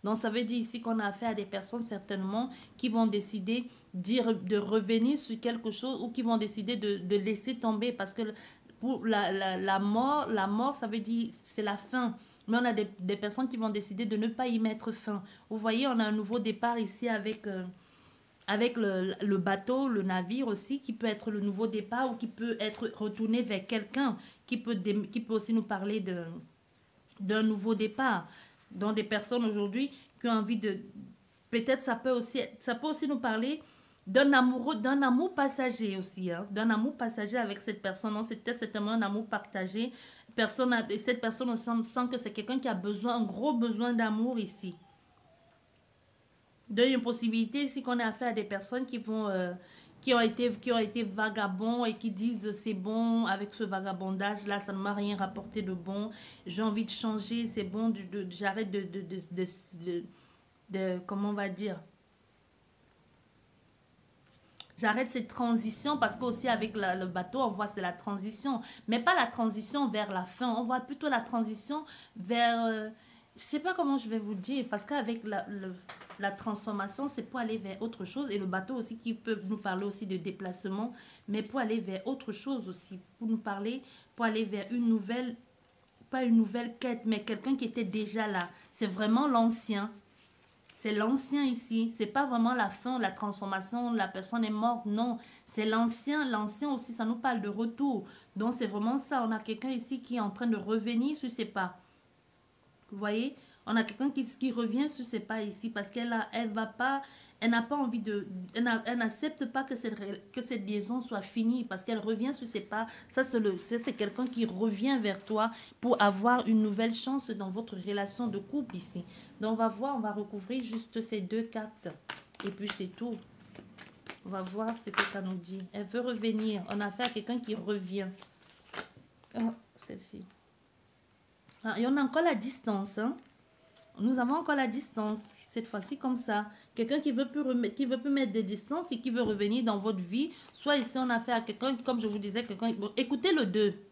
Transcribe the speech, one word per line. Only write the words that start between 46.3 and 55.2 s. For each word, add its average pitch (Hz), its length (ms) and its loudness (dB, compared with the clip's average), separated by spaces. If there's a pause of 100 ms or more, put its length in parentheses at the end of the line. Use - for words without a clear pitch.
Donc, 233 160 6
il 269 40 6
y 262 40 6
a - 20 4
une 233 60 2
possibilité 233 600 2
ici 269 180 -4
qu'on 247 160 0
a 233 80 0
affaire 233 240 0
à - 20 -2
des 208 100 0
personnes 208 440 -4
qui 247 100 -8
vont, 220 320 -2
euh, 180 240 0 (480)
qui 254 140 4
ont 233 60 6
été, 233 320 4
qui - 200 -2
ont 233 60 4
été 220 240 0
vagabonds 214 840 0
et 226 100 2
qui 226 160 -4
disent, « 208 420 -2
C'est 208 220 -2
bon, 226 520 2
avec 196 260 -2
ce 226 120 -4
vagabondage-là, 196 960 -2
ça 196 140 -6
ne 196 60 -4
m'a 202 160 -2
rien 202 240 0
rapporté 190 420 -4